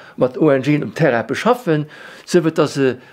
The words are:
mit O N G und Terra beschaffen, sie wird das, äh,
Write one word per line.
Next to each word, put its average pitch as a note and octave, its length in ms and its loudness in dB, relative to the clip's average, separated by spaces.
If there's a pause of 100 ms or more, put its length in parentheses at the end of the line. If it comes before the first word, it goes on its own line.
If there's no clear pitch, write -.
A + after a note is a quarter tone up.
(160)
mit B2+ 220 -2
O D#3 120 2
N C3+ 120 2
G C#3+ 200 0
und - 140 -8
Terra B2 280 2
beschaffen, D#3 640 -2 (380)
sie F3+ 160 2
wird D#3+ 160 -2
das, D3+ 200 0
äh, C3 180 2 (180)